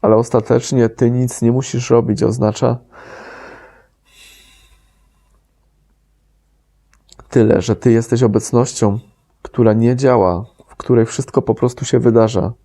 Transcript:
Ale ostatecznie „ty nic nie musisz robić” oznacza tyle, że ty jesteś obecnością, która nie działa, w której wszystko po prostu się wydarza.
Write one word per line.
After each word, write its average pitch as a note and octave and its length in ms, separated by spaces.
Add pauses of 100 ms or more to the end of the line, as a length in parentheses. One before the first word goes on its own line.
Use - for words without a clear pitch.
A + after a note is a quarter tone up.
Ale A2 100
ostatecznie A#2 720
„ty A#2+ 220
nic B2 300
nie A#2 100
musisz B2 380
robić” A2+ 340
oznacza A#2+ 540 (4000)
tyle, A2+ 320
że G#2+ 140
ty - 160
jesteś A2+ 320
obecnością, A2 760 (420)
która A2+ 320
nie A2+ 220
działa, A2+ 500 (220)
w - 80
której A#2 300
wszystko - 360
po A2+ 140
prostu B2 300
się B2+ 140
wydarza. A2 540 (120)